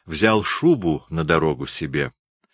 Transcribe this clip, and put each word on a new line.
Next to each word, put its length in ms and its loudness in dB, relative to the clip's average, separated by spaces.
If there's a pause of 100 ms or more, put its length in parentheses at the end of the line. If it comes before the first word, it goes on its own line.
взял 380 2
шубу 640 0
на 140 -4
дорогу 420 0
себе, 460 -6 (420)